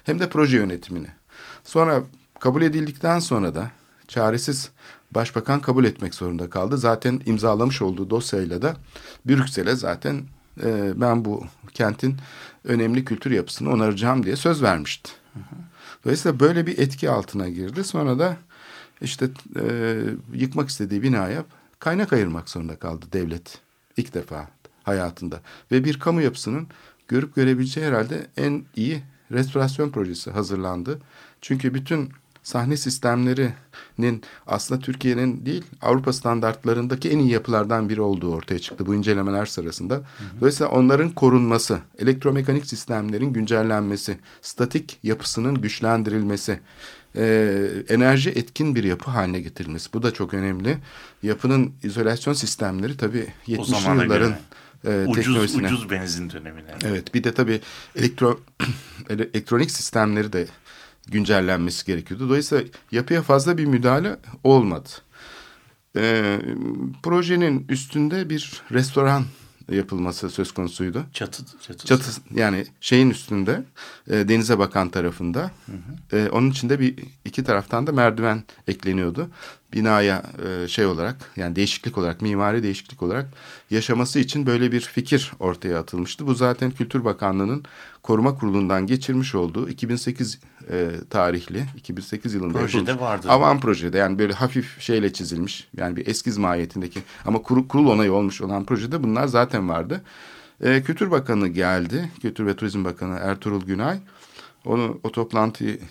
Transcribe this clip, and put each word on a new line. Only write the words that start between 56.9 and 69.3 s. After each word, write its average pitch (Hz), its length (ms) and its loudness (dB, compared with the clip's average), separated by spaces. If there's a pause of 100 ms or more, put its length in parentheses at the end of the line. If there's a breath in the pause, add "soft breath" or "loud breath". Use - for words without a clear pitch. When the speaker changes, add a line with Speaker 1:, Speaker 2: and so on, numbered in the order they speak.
Speaker 1:
bir 120 100 0
de 117 100 0
tabii 110 280 2 (340 loud breath)
elektro-, 120 440 2 (200)
<clears throat> - 500 -6
ele-, 107 240 -2
elektronik 120 380 0
sistemleri 104 640 0
de 85 140 -2 (640 loud breath)
güncellenmesi 92 720 2
gerekiyordu. 95 440 -4
Dolayısıyla 143 340 2 (280 loud breath)
yapıya 160 300 0
fazla 143 360 4
bir 156 80 0
müdahale 135 520 2 (260)
olmadı. 110 460 6 (1080 loud breath)
Ee, 107 420 4 (640)
projenin 170 640 2
üstünde 151 600 -2
bir 151 320 -6 (100)
restoran 135 520 4 (480 loud breath)